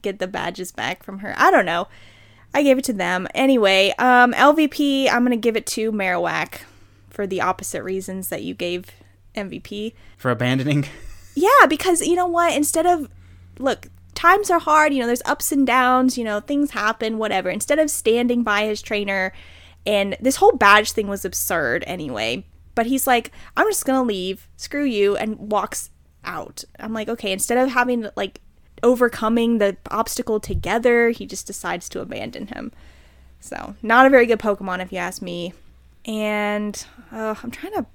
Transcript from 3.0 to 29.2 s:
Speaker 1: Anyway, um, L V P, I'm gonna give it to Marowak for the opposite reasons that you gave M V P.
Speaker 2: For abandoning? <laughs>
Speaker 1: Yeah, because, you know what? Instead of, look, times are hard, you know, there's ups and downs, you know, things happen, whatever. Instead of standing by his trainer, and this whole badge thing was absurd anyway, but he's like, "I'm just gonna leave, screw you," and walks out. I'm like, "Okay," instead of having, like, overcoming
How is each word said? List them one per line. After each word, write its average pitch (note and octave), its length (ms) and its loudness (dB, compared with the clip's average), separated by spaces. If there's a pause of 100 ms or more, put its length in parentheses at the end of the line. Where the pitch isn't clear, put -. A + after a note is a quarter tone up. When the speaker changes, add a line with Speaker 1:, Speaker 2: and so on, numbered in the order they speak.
Speaker 1:
Anyway, G3+ 640 4
um, B3 380 6
L D4 180 6
V D#4 140 4
P, C#4 420 0
I'm A#3+ 140 2
gonna B3 140 2
give A3 180 0
it A3 120 -4
to A3 240 -4
Marowak F3 680 -4 (500)
for G3+ 160 -8
the F#3 160 -4
opposite F#3 420 -4
reasons F#3+ 460 -8
that - 140 -8
you F3+ 100 -8
gave F3 340 -6 (460)
M G3+ 160 -8
V F3+ 100 -12
P. G#3+ 340 -10 (240)
Speaker 2:
For B2+ 140 -2
abandoning? C3 600 0
<laughs> - 40 -18 (420)
Speaker 1:
Yeah, G#4+ 300 8
because, D#4+ 400 0
you E4+ 80 2
know F4+ 120 0
what? E4+ 280 2
Instead D#4+ 300 0
of, F4 240 0 (500)
look, B3+ 280 -4 (260)
times F#4+ 360 4
are F4 100 4
hard, D4+ 340 4
you C4 80 0
know, A#3 40 -2
there's A#3+ 200 0
ups - 260 -2
and C#4 160 2
downs, B3+ 500 4
you A#3+ 60 -4
know, G#3 160 -2
things C#4+ 320 -2
happen, A3 460 -2
whatever. F#3+ 320 -2
Instead G#3+ 280 -2
of D#4 140 2
standing A#3+ 500 0
by G#3+ 220 0
his G#3+ 180 -4
trainer, G3 520 -4 (520)
and G3 360 0
this C4+ 160 0
whole G4+ 160 6
badge G#3+ 400 6
thing G3+ 160 -4
was G3 160 -8
absurd E3+ 600 -2
anyway, B2+ 580 -6 (280)
but A#3 120 0
he's C4 200 -2
like, A#3+ 260 2 (260)
"I'm F4+ 100 2
just G#4 160 -2
gonna C4 240 2
leave, F#3+ 480 -6
screw D4 300 -6
you," G3+ 320 2
and G#3+ 340 -6
walks G#3 380 -4 (340)
out. - 400 -12 (160)
I'm A3 140 -8
like, G#3+ 160 -6
"Okay," A3 240 -4
instead A#3 240 0
of C4 140 2
having, B3 440 0
like, G3 240 -8 (420)
overcoming A#3 760 2